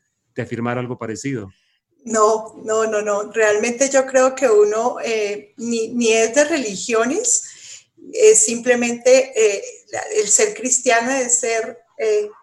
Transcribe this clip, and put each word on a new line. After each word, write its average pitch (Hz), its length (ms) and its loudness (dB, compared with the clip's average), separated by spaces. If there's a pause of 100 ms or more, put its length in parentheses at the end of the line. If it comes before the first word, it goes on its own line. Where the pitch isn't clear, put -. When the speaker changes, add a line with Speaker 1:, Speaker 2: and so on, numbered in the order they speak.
(340)
Speaker 1:
te 131 80 -8
afirmara 120 400 -6
algo 123 160 -8
parecido? 110 520 -8 (540)
Speaker 2:
No, 220 500 0 (120)
no, 220 200 0
no, 214 160 -2
no. 208 300 -4
Realmente 233 580 0
yo 269 160 2
creo 262 300 2
que 262 140 2
uno, 214 520 2
eh, 208 540 -6
ni, 226 340 -4
ni 240 220 0
es 226 240 2
de 285 80 6
religiones, 247 1400 -4 (260)
es 220 320 6
simplemente, 240 920 2
eh, 208 280 0 (280)
la, - 100 -8 (200)
el - 60 -2
ser 214 260 2
cristiano 240 580 0
es 247 280 -2
ser, 226 400 -4 (180)
eh, 208 320 -2 (140)